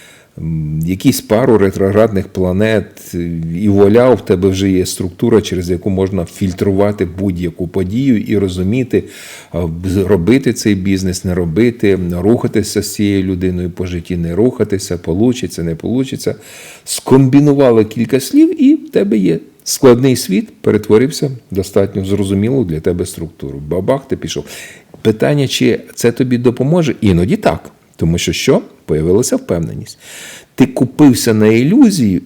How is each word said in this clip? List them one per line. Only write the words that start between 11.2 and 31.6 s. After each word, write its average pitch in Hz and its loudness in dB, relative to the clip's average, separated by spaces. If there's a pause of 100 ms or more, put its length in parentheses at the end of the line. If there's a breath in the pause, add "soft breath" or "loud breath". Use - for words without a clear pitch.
не 90 -2
робити, 95 0 (140)
рухатися 101 0
з - -8
цією 101 0
людиною 90 -2
по 92 -8
житті, 90 -6
не 85 -4
рухатися, 101 -2
получиться, 95 -2
не 82 -4
получиться. 127 -4 (500 loud breath)
Скомбінували 135 4
кілька 117 -2
слів, 320 2
і 277 6
в - -6
тебе 202 0
є 120 0 (260)
складний 127 4
світ, 214 -2 (120)
перетворився 110 0
в 127 -10
достатньо 98 -2
зрозумілу 101 0
для 78 -4
тебе 90 -2
структуру. 71 -12
Бабах, 101 -4
ти - -4
пішов. - -10 (580 loud breath)
Питання, 127 0
чи - 0 (140)
це - 0
тобі 123 -2
допоможе? 131 0
Іноді 90 2
так. - -4 (260)
Тому 165 0
що 170 -4
що? 165 2 (220)
Появилася 156 0
впевненість. - -6 (600 loud breath)
Ти 127 6
купився 123 2
на 107 4
ілюзію, 139 4